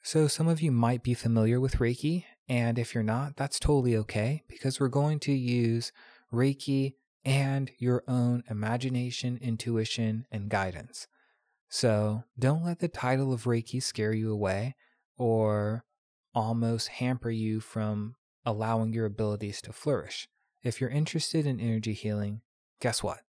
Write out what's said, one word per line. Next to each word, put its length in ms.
So 220
some 200
of 140
you 100
might 300
be 140
familiar 440
with 180
Reiki, 480
and 300
if 160
you're 100
not, 340
that's 220
totally 380
okay, 500
because 320
we're 80
going 340
to 120
use 580
Reiki 640
and 560
your 280
own 400
imagination, 920
intuition, 920
and 160
guidance. 600
So 540
don't 260
let 160
the 80
title 460
of 120
Reiki 360
scare 320
you 180
away 440
or 680
almost 540
hamper 420
you 280
from 560
allowing 480
your 140
abilities 560
to 100
flourish. 540
If 180
you're 120
interested 560
in 120
energy 340
healing, 480
guess 220
what? 280